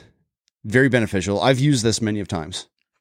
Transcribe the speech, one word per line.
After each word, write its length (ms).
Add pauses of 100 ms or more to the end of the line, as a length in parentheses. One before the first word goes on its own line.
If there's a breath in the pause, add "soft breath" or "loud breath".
(640)
very 240
beneficial. 540
I've 180
used 240
this 180
many 200
of 80
times. 380 (340)